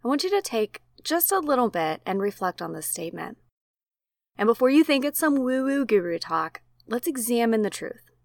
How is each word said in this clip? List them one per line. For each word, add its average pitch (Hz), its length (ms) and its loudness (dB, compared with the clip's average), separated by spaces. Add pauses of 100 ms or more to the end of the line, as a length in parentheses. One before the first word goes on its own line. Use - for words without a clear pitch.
I 233 60 -2
want 285 140 0
you 370 60 -2
to 403 140 2
take - 400 -4 (200)
just 339 280 0
a 381 80 2
little 262 300 2
bit 156 360 -2
and 196 160 -2
reflect 196 400 -4
on 165 120 -8
this 160 140 -10
statement. 170 520 -8 (1000)
And 208 80 0
before 233 240 4
you 294 140 8
think 277 200 2
it's 294 160 -2
some 302 180 2
woo-woo 262 480 0
guru 175 340 2
talk, 160 420 -4 (240)
let's 240 220 -4
examine 233 560 0
the 196 80 -2
truth. - 400 -12 (140)